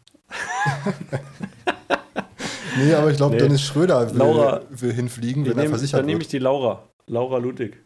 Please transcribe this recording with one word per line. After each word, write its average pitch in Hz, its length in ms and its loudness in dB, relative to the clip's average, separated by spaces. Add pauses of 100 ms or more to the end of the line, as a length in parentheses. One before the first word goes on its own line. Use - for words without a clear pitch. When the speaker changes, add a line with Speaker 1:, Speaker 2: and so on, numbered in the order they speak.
(280)
Speaker 1:
<laughs> - 800 -4 (1700)
Speaker 2:
Nee, 147 160 6
aber 151 160 4
ich 135 60 2
glaub, 143 160 2
Speaker 1:
Nee. 113 60 2
Speaker 2:
Dennis 139 240 4
Schröder 143 500 2
will, - 60 -6
Speaker 1:
Laura. 143 520 4
Speaker 2:
will 123 220 -4
hinfliegen, 123 500 -4
Speaker 1:
Ich 127 80 0
Speaker 2:
wenn 120 80 0
er 143 60 2
Speaker 1:
nehm, 151 60 0
Speaker 2:
versichert 139 280 -2
Speaker 1:
dann 135 80 2
nehme 165 140 0
Speaker 2:
wird. 156 60 -8
Speaker 1:
ich - 40 -16
die 143 80 -2
Laura. 127 500 0 (180)
Laura 127 320 -2
Ludwig. 123 480 -6